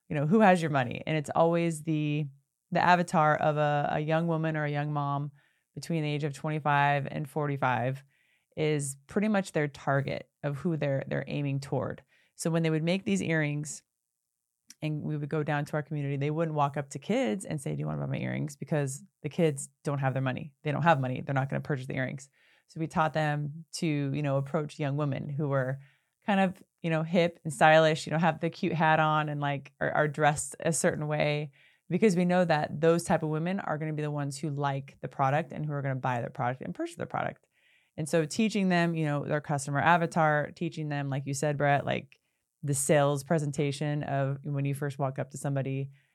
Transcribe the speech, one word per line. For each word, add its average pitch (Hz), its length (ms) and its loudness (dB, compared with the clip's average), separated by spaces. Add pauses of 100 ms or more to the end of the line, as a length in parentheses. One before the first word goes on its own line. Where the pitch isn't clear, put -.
you 156 80 -4
know, 147 100 0
"Who 202 140 6
has 185 200 8
your 160 100 -2
money?" 131 360 0
And 156 100 0
it's 151 180 -4
always 165 500 2
the, 151 420 0 (460)
the 175 100 2
avatar 170 540 6
of 151 200 2
a, 147 360 2
a 160 80 0
young 160 260 0
woman 160 300 0
or 151 80 -2
a 147 60 -2
young 147 220 -2
mom 143 380 -2 (460)
between 160 260 -2
the 151 80 -2
age 147 140 -2
of 147 80 -4
twenty-five 143 800 2
and 151 180 -6
forty-five 135 760 -2 (540)
is 151 400 -2 (100)
pretty 214 220 -2
much 196 240 0
their 147 160 0
target - 600 -2 (140)
of 147 140 -4
who 165 200 -2
they're, 139 300 -2
they're 143 220 -4
aiming 143 320 -2
toward. 131 420 -4 (320)
So - 160 -4
when 165 120 2
they 160 80 2
would 156 120 0
make 180 220 0
these 196 180 0
earrings, 147 600 -2 (1000)
and 151 200 -4
we 151 140 -4
would 147 120 -6
go 156 140 -2
down 147 240 -2
to - 80 -6
our 151 80 -2
community, 143 340 -4
they 139 140 -2
wouldn't 156 260 -2
walk 143 200 2
up 143 140 -4
to - 80 -10
kids 214 460 -2
and 151 160 -4
say, 151 140 -4
"Do 143 60 -4
you 151 60 -4
wanna 151 140 -4
buy 143 60 -4
my 131 100 -2
earrings?" 127 400 -4
Because 143 460 -4 (200)
the 156 60 -6
kids 151 400 0 (160)
don't 143 140 -2
have 135 160 0
their 131 80 -2
money. 131 300 -4 (120)
They 151 80 0
don't 143 100 -2
have 156 180 6
money. 127 200 -4
They're 139 140 -4
not 135 160 0
gonna 139 100 -2
purchase 135 260 -4
the 143 100 -6
earrings. 135 340 -6 (380)
So - 120 -12
we 160 60 -2
taught 156 260 2
them 147 640 -2
to, - 120 -2
you 143 360 0
know, 139 140 2
approach 147 420 -2
young 139 180 0
women 143 320 -2
who 147 200 -2
were 135 320 0 (440)
kind 196 160 2
of, 190 140 2 (280)
you 170 60 -2
know, 160 140 2
hip 170 420 2
and 160 80 -4
stylish, 156 540 6
you 151 60 -4
know, 151 60 2
have 160 220 2
the 170 80 -2
cute 170 240 -4
hat 156 280 4
on 151 280 2
and, 147 120 -4
like, 143 400 -4
are, 147 100 0
are 151 180 2
dressed 147 520 0
a 170 120 0
certain 151 360 0
way, 151 420 0 (400)
because 180 260 4
we 180 80 4
know 180 200 4
that 151 360 0
those 170 240 4
type 170 180 2
of 156 60 -2
women 165 320 -2
are - 160 -4
gonna 156 160 -4
be 151 100 -4
the 151 80 -4
ones 143 280 -4
who 160 100 -4
like 139 540 -4
the - 60 -8
product 139 440 0
and 151 140 -6
who 151 60 -4
are 143 100 -4
gonna 135 120 -2
buy 127 260 -2
their 120 100 -6
product 127 320 -4
and 175 120 -8
purchase 339 220 -8
their - 80 -8
product. - 420 -6 (520)
And 156 100 -6
so 165 160 2
teaching 196 460 0
them, 170 240 4
you 160 100 0
know, 143 220 -2
their 151 160 -2
customer 139 380 -2
avatar, 160 720 2
teaching 156 340 -6
them, 143 220 -4
like 135 160 -4
you 139 80 -4
said, 147 240 -2
Brett, 143 260 2
like, - 320 -4 (460)
the 143 120 -2
sales 143 500 2
presentation 147 800 -2
of 139 400 -2
when 139 240 -2
you 139 80 -2
first 139 240 -4
walk 135 200 -2
up 135 120 -6
to - 80 -12
somebody 135 500 -4 (260)